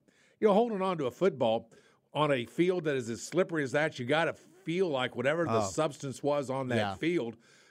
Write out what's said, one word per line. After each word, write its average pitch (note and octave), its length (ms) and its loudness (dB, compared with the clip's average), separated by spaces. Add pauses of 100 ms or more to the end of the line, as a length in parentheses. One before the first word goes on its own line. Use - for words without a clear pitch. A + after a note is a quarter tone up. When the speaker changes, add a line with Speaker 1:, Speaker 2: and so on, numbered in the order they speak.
(400)
Speaker 1:
you G#3+ 80 6
know, F#3+ 60 6
holding A3 260 2
on F#3 180 0
to C#3 80 0
a A#2 40 -2
football B2 600 0 (440)
on D3 160 2
a B2 160 0
field F3+ 380 0
that C#3+ 120 -2
is A#2 140 -4
as A2 120 -6
slippery E3+ 420 -2
as B2 80 -6
that, D3+ 260 0
you B2 80 -6
gotta D3+ 260 2 (320)
feel F3 240 0
like B2+ 280 -2
whatever D3 280 0
the A2+ 140 2
Speaker 2:
Oh. G2+ 100 0
Speaker 1:
substance C#3+ 540 -4
was C#3+ 280 0
on C3 180 -4
that A#2+ 80 0
Speaker 2:
Yeah. G2+ 180 0
Speaker 1:
field C#3+ 420 -4 (340)